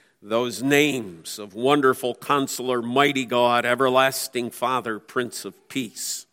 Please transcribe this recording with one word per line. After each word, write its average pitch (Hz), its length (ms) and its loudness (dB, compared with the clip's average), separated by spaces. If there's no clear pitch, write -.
those 110 400 -2
names 131 800 0
of 104 140 -12
Wonderful 127 600 2
Counselor, 127 680 -2
Mighty 131 420 2
God, 120 420 2
Everlasting 127 840 2
Father, 117 500 -4
Prince - 460 -8
of - 240 -18
Peace. - 640 -8